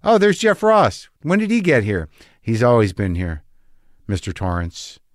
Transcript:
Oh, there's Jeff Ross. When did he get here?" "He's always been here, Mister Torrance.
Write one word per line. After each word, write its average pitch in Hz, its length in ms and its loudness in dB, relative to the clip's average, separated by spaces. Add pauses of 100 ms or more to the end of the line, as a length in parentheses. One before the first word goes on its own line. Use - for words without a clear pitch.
Oh, 220 140 4
there's 196 220 2
Jeff 214 240 0
Ross. 208 460 2 (120)
When 175 160 0
did 214 140 -2
he 233 100 2
get 143 220 2
here?" 95 260 -4 (320)
"He's 113 220 -2
always 117 280 4
been 95 220 -4
here, 85 300 -6 (640)
Mister 98 260 -6
Torrance. 87 680 -8 (160)